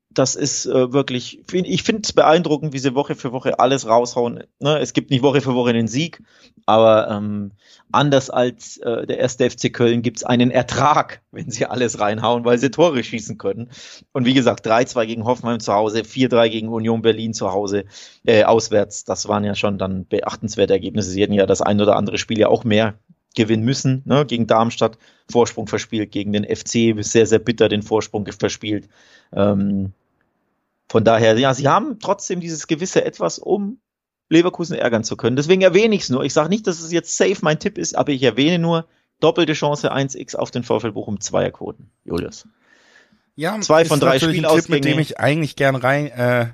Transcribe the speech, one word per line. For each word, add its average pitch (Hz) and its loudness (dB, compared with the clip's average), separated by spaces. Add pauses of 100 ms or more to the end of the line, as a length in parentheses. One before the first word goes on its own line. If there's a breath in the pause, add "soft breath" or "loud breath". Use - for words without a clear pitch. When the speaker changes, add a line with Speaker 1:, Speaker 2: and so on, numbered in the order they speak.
Speaker 1:
Das - 0
ist, - -4
äh, 127 0
wirklich, 131 -4
find, 180 -4
ich 185 -2
find's 220 -4
beeindruckend, 156 2
wie 135 -6
sie 127 -2
Woche 143 -4
für 127 -8
Woche 127 -4
alles 123 2
raushauen. 120 0 (160)
Ne? 147 0
Es 139 -4
gibt - -2
nicht 127 2
Woche 139 4
für 127 -2
Woche 123 2
einen 117 0
Sieg, 147 -4 (460 soft breath)
aber, 110 6
ähm, 104 -6 (400 soft breath)
anders 135 2
als, - -4
äh, - -6
der 123 -4
erste 123 0
F 120 -2
C 120 -4
Köln 120 0
gibt's 120 -6
einen 123 2
Ertrag, 135 0
<laughs> - -20
wenn - -12
sie 131 -4
alles 117 -4
reinhauen, 110 0
weil 120 4
sie 135 2
Tore 143 2
schießen 110 -10
können. 110 -6 (400 loud breath)
Und 127 -2
wie 131 4
gesagt, 117 2
drei 117 4
zwei 117 -2
gegen 113 -6
Hoffenheim 120 -2
zu 110 -2
Hause, 107 0
vier 131 0
drei 117 4
gegen 110 -4
Union 113 -2
Berlin 113 0
zu 104 -4
Hause, 98 -2 (380 loud breath)
äh, 110 4
auswärts. 104 0
Das - -6
waren 104 0
ja 101 -4
schon 101 -4
dann 95 -6
beachtenswerte - -2
Ergebnisse. 104 -2
Sie 95 0
hätten - 0
ja 98 4
das 95 2
ein 104 2
oder 101 4
andere 101 -2
Spiel - -4
ja 107 4
auch 107 0
mehr 107 0 (360)
gewinnen 110 0
müssen, 131 -2
ne? 135 2
Gegen 117 -2
Darmstadt 113 0 (320 soft breath)
Vorsprung 113 0
verspielt, 104 -6
gegen 101 -6
den 104 0
F 104 -6
C 117 2
sehr, 110 4
sehr 107 4
bitter 110 2
den 104 0
Vorsprung 107 -2
ge-, 95 -12
verspielt. 104 -6 (420 soft breath)
Ähm, 98 -2 (960)
von 110 2
daher, 110 6
ja, 131 2
sie 131 0
haben 214 2
trotzdem 190 -4
dieses 165 -10
gewisse 165 0
Etwas, 165 -4
um 202 -4 (500)
Leverkusen 170 2
ärgern 117 0
zu - -8
können. 117 0
Deswegen 165 2
erwähne 196 4
ich's - -4
nur. 127 -2
Ich 135 -4
sag 160 0
nicht, 214 -2
dass 170 -4
es 160 -12
jetzt 170 -4
safe 190 0
mein 156 0
Tipp - -6
ist, - -6
aber 143 0
ich 131 -2
erwähne 139 2
nur, 165 0 (340)
doppelte 156 2
Chance, 147 -2
eins 139 -4
X - -14
auf - -6
den - -6
VfL 113 -2
Bochum, 107 -8
Zweierquoten, - -6 (140)
Julius. - -8 (880 soft breath)
Speaker 2:
Ja, 185 -6
Speaker 1:
Zwei 165 4
Speaker 2:
ist 165 0
Speaker 1:
von 151 2
drei 135 4
Speaker 2:
natürlich 160 0
ein 160 4
Tipp, 165 0
mit 147 0
dem 151 2
Speaker 1:
Spielausgänge. 156 0
Speaker 2:
ich - -6
eigentlich 147 0
gern 139 0
rein, 139 0
äh, 123 0